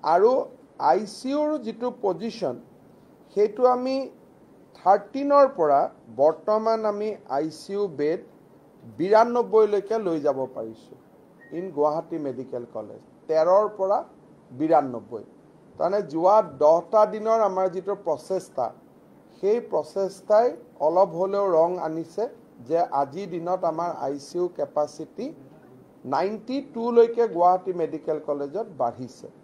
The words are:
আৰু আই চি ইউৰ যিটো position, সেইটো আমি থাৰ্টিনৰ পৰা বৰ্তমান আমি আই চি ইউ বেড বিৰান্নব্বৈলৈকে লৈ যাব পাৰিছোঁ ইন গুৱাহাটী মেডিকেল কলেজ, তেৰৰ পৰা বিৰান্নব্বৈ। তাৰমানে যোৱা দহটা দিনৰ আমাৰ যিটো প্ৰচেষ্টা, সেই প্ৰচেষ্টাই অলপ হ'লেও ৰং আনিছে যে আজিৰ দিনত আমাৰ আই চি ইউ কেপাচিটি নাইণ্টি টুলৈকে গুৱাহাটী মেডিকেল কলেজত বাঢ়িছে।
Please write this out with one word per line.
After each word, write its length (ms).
আৰু 420
আই 260
চি 240
ইউৰ 280
যিটো 440
position, 540
সেইটো 320
আমি 420
থাৰ্টিনৰ 720
পৰা 420
বৰ্তমান 720
আমি 300
আই 200
চি 240
ইউ 140
বেড 320
বিৰান্নব্বৈলৈকে 1000
লৈ 220
যাব 360
পাৰিছোঁ 420
ইন 140
গুৱাহাটী 460
মেডিকেল 560
কলেজ, 280
তেৰৰ 500
পৰা 260
বিৰান্নব্বৈ। 720
তাৰমানে 300
যোৱা 340
দহটা 640
দিনৰ 360
আমাৰ 280
যিটো 260
প্ৰচেষ্টা, 680
সেই 180
প্ৰচেষ্টাই 920
অলপ 360
হ'লেও 360
ৰং 280
আনিছে 480
যে 100
আজিৰ 520
দিনত 340
আমাৰ 340
আই 220
চি 180
ইউ 100
কেপাচিটি 840
নাইণ্টি 560
টুলৈকে 540
গুৱাহাটী 460
মেডিকেল 460
কলেজত 480
বাঢ়িছে। 500